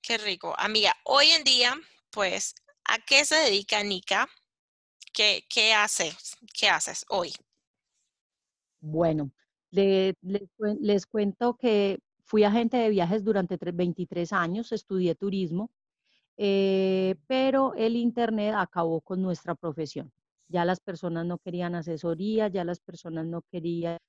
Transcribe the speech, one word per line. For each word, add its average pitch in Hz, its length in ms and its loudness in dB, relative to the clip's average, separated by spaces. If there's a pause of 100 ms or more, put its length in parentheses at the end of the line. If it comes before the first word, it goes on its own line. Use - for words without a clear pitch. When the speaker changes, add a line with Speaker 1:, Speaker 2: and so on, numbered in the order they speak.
Speaker 1:
Qué 233 160 -4
rico. 190 400 -6
Amiga, 208 360 2 (100)
hoy 285 260 6
en 320 140 2
día, 247 300 2 (360)
pues, 190 440 -4 (300)
¿a 220 140 0
qué 277 260 4
se 311 120 2
dedica 208 460 2
Nica? 202 460 -2 (840)
¿Qué, 208 340 2
qué 220 240 2
haces? 208 640 -2 (180)
¿Qué - 140 0
haces - 400 -2
hoy? 175 240 -4 (1500)
Speaker 2:
Bueno, 156 500 -2 (400)
le-, 190 520 2
les 196 200 -4 (160)
cuen-, 208 220 -2
les 202 260 0
cuento 220 500 -2
que 202 420 2 (260)
fui 214 200 4
agente 226 320 2
de 226 140 4
viajes 196 340 2
durante 190 340 0
tre-, 175 140 -6
veintitrés 175 600 -2
años, 190 400 -2
estudié 185 420 0
turismo, 190 560 -4 (680)
eh, 190 800 2 (100)
pero 262 480 2
el 226 220 0
internet 226 600 0
acabó 165 440 0
con 190 220 -6
nuestra 175 320 -4
profesión. 156 580 -8 (360)
Ya 170 160 0
las 185 160 0
personas 170 460 -6
no 175 120 -4
querían 175 360 -6
asesoría, 175 760 -2
ya 185 160 -2
las 170 160 -6
personas 165 460 -10
no 165 160 -6 (100)
querían 170 460 -4 (100)